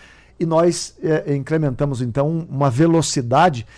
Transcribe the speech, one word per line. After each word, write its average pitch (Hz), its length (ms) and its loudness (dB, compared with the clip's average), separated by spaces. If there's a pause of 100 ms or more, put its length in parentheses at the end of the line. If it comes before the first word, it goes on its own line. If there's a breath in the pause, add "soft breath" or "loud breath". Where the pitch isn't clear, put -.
(380 soft breath)
E 175 80 -2
nós, 165 560 0
é, 156 320 0
incrementamos, 139 680 -2
então, 143 480 -2
uma 135 200 0
velocidade. 143 960 2 (120)